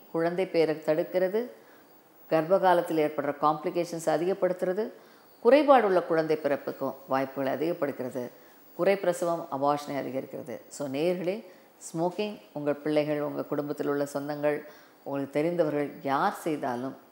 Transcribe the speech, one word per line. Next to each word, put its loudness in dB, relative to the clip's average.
குழந்தை 0
பேரை 2
தடுக்கிறது, 0
கர்ப்ப 4
காலத்தில் 4
ஏற்படுற 0
காம்ப்ளிகேஷன்ஸ் 0
அதிகப்படுத்துறது, 0
குறைபாடுள்ள 8
குழந்தை 2
பிறப்புக்கும் -2
வாய்ப்புகளை -2
அதிகப்படுத்துறது, -4
குறை 4
பிரசவம், -2
அபார்ஷனை 0
அதிகரிக்கிறது. -8
So, -8
நேயர்களே, -2
smoking -4
உங்கள் -2
பிள்ளைகள், 0
உங்கள் -6
குடும்பத்தில் -4
உள்ள 0
சொந்தங்கள், -2
உங்களுக்கு -6
தெரிந்தவர்கள் 0
யார் 0
செய்தாலும் -4